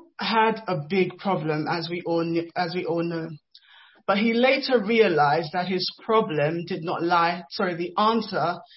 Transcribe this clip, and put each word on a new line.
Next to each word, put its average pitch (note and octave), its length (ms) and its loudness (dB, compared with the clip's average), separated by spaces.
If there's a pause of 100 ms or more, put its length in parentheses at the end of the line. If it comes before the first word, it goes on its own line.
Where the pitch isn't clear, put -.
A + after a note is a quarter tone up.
(200)
had A3 480 0
a D3+ 220 -2
big F#3 280 0
problem, D#3 520 -2
as E3 200 -4
we F3 160 -4
all E3 180 0
kn-, E3+ 320 -2
as F3 200 -2
we F3+ 100 -4
all E3+ 180 -2
know. E3 260 -6 (760)
But G3 140 2
he A3+ 140 2
later C4 480 2
realized E3+ 680 4
that F3+ 160 -2
his F#3 180 -2 (160)
problem E3+ 640 0
did F3 160 -8
not D#3+ 220 -4
lie, F3 480 2
sorry, F3+ 240 -2
the E3+ 220 -6
answer G3+ 580 0 (220)